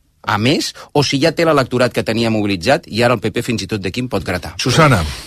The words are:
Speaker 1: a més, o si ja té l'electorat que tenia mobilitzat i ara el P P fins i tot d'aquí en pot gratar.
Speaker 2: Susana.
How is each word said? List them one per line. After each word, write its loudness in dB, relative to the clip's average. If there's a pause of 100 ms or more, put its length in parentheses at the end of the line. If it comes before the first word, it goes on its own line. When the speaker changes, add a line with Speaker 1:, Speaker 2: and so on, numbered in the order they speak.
(240)
Speaker 1:
a 0
més, 0 (240)
o 4
si -2
ja 2
té 0
l'electorat 2
que -4
tenia 0
mobilitzat 0
i 0
ara 4
el -2
P -2
P -4
fins -4
i -
tot -4
d'aquí -4
en -
pot -4
gratar. -6
Speaker 2:
Susana. 4 (220)